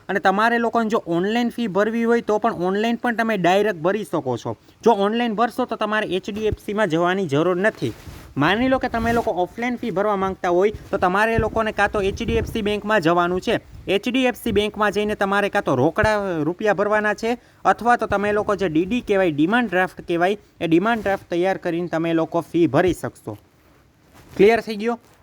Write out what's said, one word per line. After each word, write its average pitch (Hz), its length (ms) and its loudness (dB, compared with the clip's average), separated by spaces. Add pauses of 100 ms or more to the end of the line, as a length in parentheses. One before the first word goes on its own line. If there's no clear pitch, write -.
અને 190 100 0
તમારે 214 380 2
લોકોને 233 320 0
જો 214 180 0
ઓનલાઈન 208 420 0
ફી 233 180 -4
ભરવી 214 360 0
હોય 233 180 2
તો 214 160 0
પણ 220 140 0
ઓનલાઈન 196 440 -2
પણ 233 200 -4
તમે 226 220 -2
ડાયરેક્ટ 190 420 2
ભરી 196 240 -2
શકો 131 340 -4
છો. 117 200 -8 (260)
જો 220 80 6
ઓનલાઈન 220 420 0
ભરશો 240 320 -2
તો 233 100 -6
તમારે 214 320 -2
એચ 180 220 -4
ડી 214 160 -4
એફ 208 80 0 (120)
સીમાં 214 220 0
જવાની 175 380 0
જરૂર 160 320 2
નથી. 185 360 -2 (440)
માની 190 300 2
લો 262 100 2
કે 254 100 -2
તમે 226 260 -2
લોકો 226 180 0
ઓફલાઈન 208 440 -4
ફી 233 160 -6
ભરવા 202 240 0
માંગતા 190 340 -2
હોય 185 220 4 (200)
તો 196 60 -2
તમારે 202 400 2
લોકોને 220 340 0
કાં 208 200 0
તો 214 100 -2
એચ 196 220 -4
ડી 226 100 -4
એફ 226 120 0
સી 233 160 -6
બેંકમાં 208 400 0
જવાનું 175 400 2
છે, 202 180 -2 (280)
એચ 196 220 -2
ડી 254 140 0
એફ 247 120 0
સી - 160 -6
બેંકમાં 208 400 0
જઈને 208 240 -2
તમારે 202 340 0
કાં 202 140 -2
તો 156 120 0
રોકડા 196 680 0
રૂપિયા 190 300 0
ભરવાના 208 400 0
છે 226 240 -4 (280)
અથવા 208 300 2
તો 226 100 -2
તમે 202 260 0
લોકો 208 240 0
જે 190 140 -2
ડી 160 160 0
ડી 233 160 -2
કહેવાય, 190 300 2
ડિમાન્ડ 190 380 0
ડ્રાફ્ટ 180 320 -2
કહેવાય, 180 360 0 (240)
એ 170 60 -2
ડિમાન્ડ 202 360 4
ડ્રાફ્ટ 196 260 -2
તૈયાર 180 280 0
કરીને 170 300 -4
તમે 165 260 -2
લોકો 160 280 0
ફી 170 260 2
ભરી 160 260 2
શકશો. - 440 -10 (1000)
ક્લિયર 214 240 6
થઈ 220 140 -8
ગયો? 233 240 -4 (220)